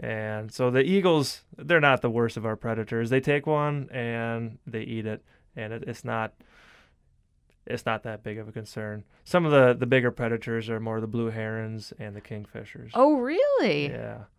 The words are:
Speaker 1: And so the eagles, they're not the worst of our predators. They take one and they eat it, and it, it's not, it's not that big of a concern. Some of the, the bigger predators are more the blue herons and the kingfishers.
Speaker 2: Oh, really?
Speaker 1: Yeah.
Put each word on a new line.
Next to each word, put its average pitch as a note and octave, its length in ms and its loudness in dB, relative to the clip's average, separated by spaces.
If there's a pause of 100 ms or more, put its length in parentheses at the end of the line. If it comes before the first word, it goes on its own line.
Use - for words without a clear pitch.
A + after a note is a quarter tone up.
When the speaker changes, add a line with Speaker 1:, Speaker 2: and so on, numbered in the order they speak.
Speaker 1:
And A2 520 -6
so B2 200 2
the C3 100 4
eagles, F3 640 4 (120)
they're D#3+ 240 2
not C#3 220 4
the B2 80 2
worst A#2 260 0
of G#2+ 80 -6
our A2 120 -2
predators. A2+ 540 -4
They C3 100 4
take D3 260 0
one D3 460 0
and A#2 720 -6
they A2+ 160 -8
eat A2+ 240 -6
it, G#2+ 180 -8 (300)
and A2 180 -10
it, A#2 140 -10
it's A2+ 180 -10
not, A2+ 280 -4 (1300)
it's - 200 -6
not A2 160 -2
that A2 220 -10
big G#2+ 140 -8
of G#2+ 100 -12
a A2 40 -18
concern. G#2+ 520 -10 (180)
Some F3 240 2
of D3+ 60 4
the, B2+ 200 10
the B2 140 0
bigger A#2+ 240 4
predators A2+ 580 -4
are A2+ 120 -4
more A2 200 -4
the A2 60 -4
blue A2+ 240 -2
herons A2 680 -8
and G#2 160 -12
the G#2+ 60 -14
kingfishers. A2 720 -14
Speaker 2:
Oh, C#4+ 220 6
really? C#4 760 2
Speaker 1:
Yeah. A2+ 360 -10 (140)